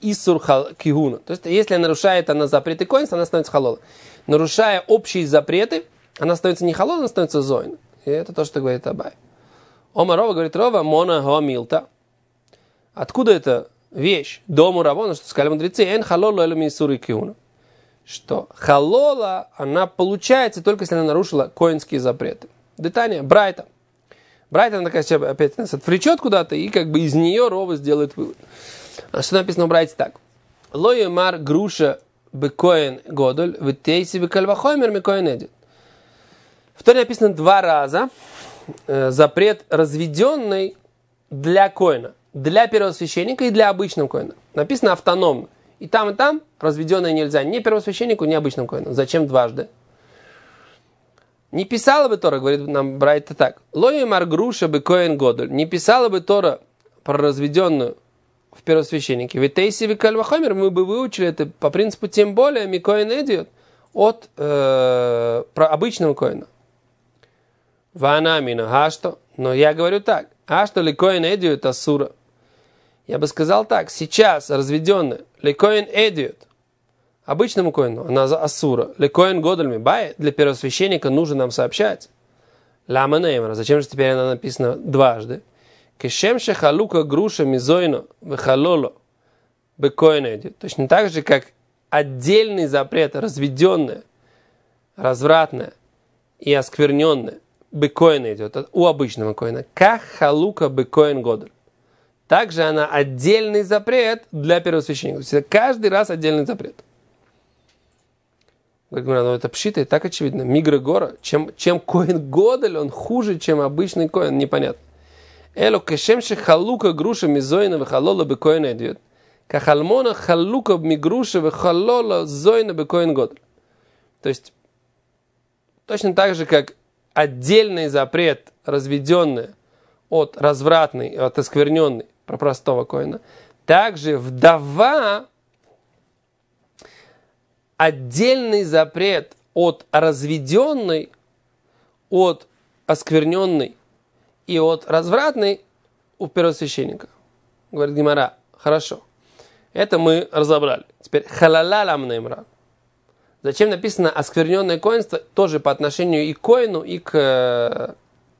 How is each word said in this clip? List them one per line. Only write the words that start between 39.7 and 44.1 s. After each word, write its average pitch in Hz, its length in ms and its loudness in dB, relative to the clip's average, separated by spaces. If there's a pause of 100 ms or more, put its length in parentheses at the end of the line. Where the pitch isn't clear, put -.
для 170 400 2
коэна, 139 440 0 (200)
для 175 340 2
первосвященника 202 760 -2
и 247 40 0
для 214 200 4
обычного 180 380 -4
коэна. - 280 -8 (180)